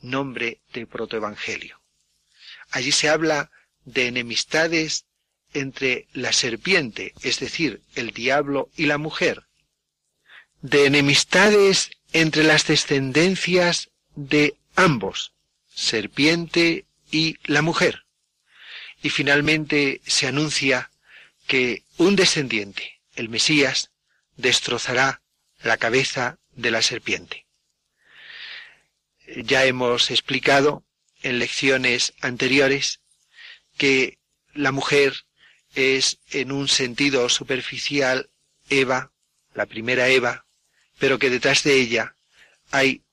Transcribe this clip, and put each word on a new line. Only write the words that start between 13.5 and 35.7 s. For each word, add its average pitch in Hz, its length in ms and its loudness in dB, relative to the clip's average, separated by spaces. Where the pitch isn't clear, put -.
de 147 420 0
ambos, 131 580 0
serpiente 165 1120 0
y 156 340 -2
la 147 180 2
mujer. 160 420 0
Y 143 80 -4
finalmente 147 960 0
se - 200 0
anuncia 135 640 -2
que 123 380 0
un 190 180 4
descendiente, 117 840 -2
el 120 120 -8
Mesías, 131 640 0
destrozará 123 840 0
la 113 140 0
cabeza 127 600 -2
de 120 180 -4
la 113 120 0
serpiente. 98 640 -6
Ya 131 280 0
hemos 127 460 0
explicado 139 720 0
en 127 160 -4
lecciones 127 840 0
anteriores 135 800 0
que 135 420 0
la 139 180 -2
mujer 139 520 0